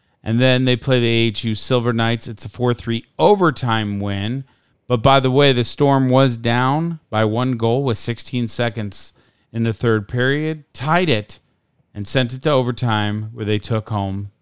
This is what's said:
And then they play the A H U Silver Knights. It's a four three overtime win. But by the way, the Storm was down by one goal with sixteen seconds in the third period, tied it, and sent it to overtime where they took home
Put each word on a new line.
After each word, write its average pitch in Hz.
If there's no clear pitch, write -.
And 113
then 127
they 127
play 127
the 120
A 117
H 107
U 113
Silver 120
Knights. 117
It's 113
a 110
four 120
three 117
overtime 127
win. 101
But 123
by 135
the 131
way, 139
the 120
Storm 135
was 127
down 131
by 110
one 120
goal 117
with 123
sixteen 120
seconds 113
in 113
the 113
third 107
period, 147
tied 165
it, 107
and 104
sent 127
it 127
to 156
overtime 110
where 117
they 104
took 110
home 98